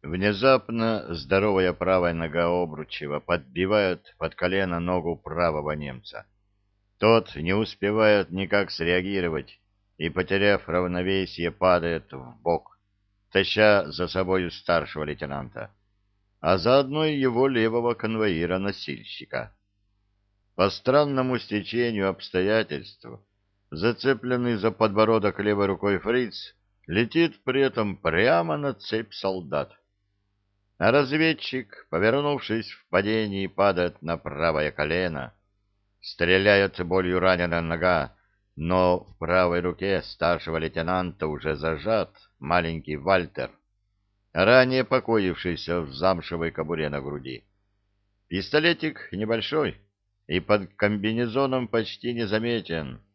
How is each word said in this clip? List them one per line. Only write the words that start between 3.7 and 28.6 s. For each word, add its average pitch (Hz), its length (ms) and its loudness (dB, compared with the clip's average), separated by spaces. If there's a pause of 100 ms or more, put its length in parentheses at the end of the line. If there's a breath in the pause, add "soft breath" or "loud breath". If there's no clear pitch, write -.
под 80 180 -6
колено 90 440 -2
ногу 87 380 -2
правого 78 540 -2
немца. 67 540 -10 (720)
Тот 113 380 4
не 80 160 -2
успевает 104 800 2
никак 95 400 0
среагировать 87 880 -2 (380)
и, 82 120 -2
потеряв 95 600 2
равновесие, 90 800 -2
падает 85 640 0
в 64 280 -16
бок, - 380 -4 (540)
таща 98 580 4
за 87 160 -4
собою 92 420 0
старшего 82 540 -2
лейтенанта, 71 680 -8 (680)
а 87 180 2
заодно 135 460 2
и 151 160 0
его 131 300 2
левого 117 440 0
конвоира-носильщика. 92 1600 -4 (1040)
По 95 140 2
странному 131 680 0
стечению 107 720 -2
обстоятельств, 92 960 -2 (680)
зацепленный 120 840 0
за 107 160 0
подбородок 107 720 2
левой 101 240 2
рукой 98 340 0
фриц 113 560 -4 (300)
летит 123 580 0
при 131 180 0
этом 107 360 0
прямо 147 580 2
на 143 180 -4